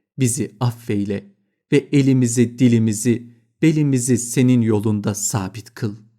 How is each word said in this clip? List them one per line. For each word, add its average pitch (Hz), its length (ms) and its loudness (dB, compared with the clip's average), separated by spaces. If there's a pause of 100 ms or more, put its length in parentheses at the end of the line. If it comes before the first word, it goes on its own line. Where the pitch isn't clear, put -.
(180)
bizi 117 420 -2
affeyle 104 720 -4 (380)
ve 151 40 4
elimizi, 127 840 2
dilimizi, 113 720 2 (320)
belimizi 135 560 2
senin 127 420 2
yolunda 107 540 0
sabit 98 600 -8
kıl. 107 220 -8 (220)